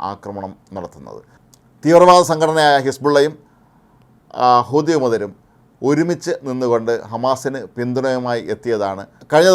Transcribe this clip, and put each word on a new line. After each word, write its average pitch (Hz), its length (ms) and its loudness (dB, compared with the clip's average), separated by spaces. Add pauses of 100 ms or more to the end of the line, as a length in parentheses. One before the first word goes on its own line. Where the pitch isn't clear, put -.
(120)
ആക്രമണം 98 420 -14 (180)
നടത്തുന്നത്. 69 500 -16 (600)
തീവ്രവാദ 180 380 6 (100)
സംഘടനയായ 156 460 2 (100)
ഹിസ്ബുള്ളയും, 143 560 0 (1000)
ആ, 123 240 4
ഹൂതി 151 260 0
വിമതരും 113 380 -2 (500)
ഒരുമിച്ച് 165 480 -2 (120)
നിന്നുകൊണ്ട് 120 680 -4
ഹമാസിന് 127 500 -6 (160)
പിന്തുണയുമായി 123 680 -4 (120)
എത്തിയതാണ്. 101 520 -6 (260)
കഴിഞ്ഞ 170 220 6